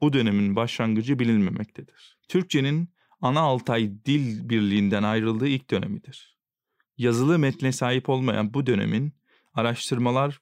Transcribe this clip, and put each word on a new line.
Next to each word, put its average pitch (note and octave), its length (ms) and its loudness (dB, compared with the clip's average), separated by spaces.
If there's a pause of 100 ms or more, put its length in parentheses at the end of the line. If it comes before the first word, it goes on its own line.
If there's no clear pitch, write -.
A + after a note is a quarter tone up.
bu D3+ 120 2
dönemin G2+ 420 2
başlangıcı A2+ 640 -2
bilinmemektedir. G#2+ 1000 -2 (100)
Türkçenin D#3 640 0 (320)
ana C3 180 0
Altay A#2+ 520 0 (140)
Dil A#2+ 440 -2
Birliği'nden G#2 540 2
ayrıldığı A2 440 0
ilk C3+ 240 -4
dönemidir. - 680 -6 (600)
Yazılı B2 420 2
metne C3+ 320 0
sahip B2+ 380 -2
olmayan A2+ 440 0
bu C#3 120 -2
dönemin A2+ 480 0 (400)
araştırmalar B2 880 -2